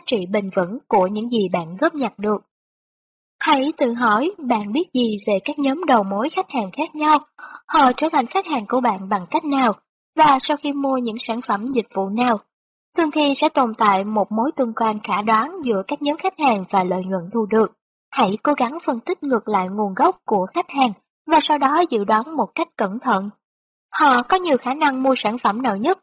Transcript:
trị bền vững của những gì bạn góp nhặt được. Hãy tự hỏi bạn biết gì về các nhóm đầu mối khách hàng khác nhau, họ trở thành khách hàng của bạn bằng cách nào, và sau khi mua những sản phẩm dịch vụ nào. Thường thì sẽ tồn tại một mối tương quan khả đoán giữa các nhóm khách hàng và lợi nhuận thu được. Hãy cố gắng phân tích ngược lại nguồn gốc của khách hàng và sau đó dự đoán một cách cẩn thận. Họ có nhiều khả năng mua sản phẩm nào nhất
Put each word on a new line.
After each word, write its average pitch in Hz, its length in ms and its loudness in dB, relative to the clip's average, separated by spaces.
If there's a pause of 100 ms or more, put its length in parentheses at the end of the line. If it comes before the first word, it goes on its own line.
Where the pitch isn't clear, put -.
trị 190 240 -2
bền 202 200 -2
vững 185 280 -2 (100)
của 190 180 4
những 214 240 -4
gì 214 220 2
bạn 175 280 -4
góp 330 140 0
nhặt 262 240 -6
được. 208 200 -2 (1040)
Hãy 294 360 2
tự 247 160 0
hỏi 240 460 0
bạn 220 340 -4
biết 311 120 0 (100)
gì 226 320 0
về 202 180 2
các 294 140 -6
nhóm 285 260 0
đầu 254 180 4
mối 202 280 -2
khách - 200 -4
hàng 208 260 -4
khác 320 180 -6
nhau, 302 240 4 (500)
họ 277 240 4
trở 294 200 -2
thành 269 140 2
khách 381 200 -4
hàng 262 220 -4
của 254 120 0
bạn 196 280 -2
bằng 190 220 -2
cách 320 140 -2
nào, 269 280 2 (440)
và 294 240 6
sau 302 160 -2
khi 285 160 -4
mua 277 240 -2
những 233 220 -4
sản 233 220 -6
phẩm 208 320 -2
dịch 240 220 0
vụ 190 140 -2
nào. 226 300 0 (580)
Thường 320 140 2
thì 294 240 2
sẽ 302 140 2
tồn 254 260 0
tại 196 300 2
một 214 280 -2
mối 226 240 0
tương 233 180 0
quan 220 300 0
khả 202 180 -2
đoán 220 280 2 (120)
giữa 220 260 0
các 285 140 -6
nhóm 294 140 -2
khách 381 220 -4
hàng 233 320 0
và 190 140 2
lợi 180 220 -2
nhuận 185 280 -6
thu 226 120 0
được. 214 260 2 (380)
Hãy 214 320 0
cố 294 100 2
gắng 277 320 -2
phân 247 160 -2
tích - 220 -6
ngược 262 260 -2
lại 196 220 0
nguồn 202 240 -4
gốc 302 220 2 (100)
của 190 280 0
khách 349 160 -2
hàng 262 220 0 (340)
và 311 160 4
sau 302 160 2
đó 285 320 2
dự 214 140 -2
đoán 220 320 0
một 220 180 0
cách 320 220 -4
cẩn 208 260 -2
thận. 208 280 0 (720)
Họ 262 220 4
có - 140 0
nhiều 349 200 2
khả 247 180 -2
năng 277 280 0
mua 262 140 4
sản 226 220 -2
phẩm 220 240 0
nào 226 140 0
nhất 285 260 0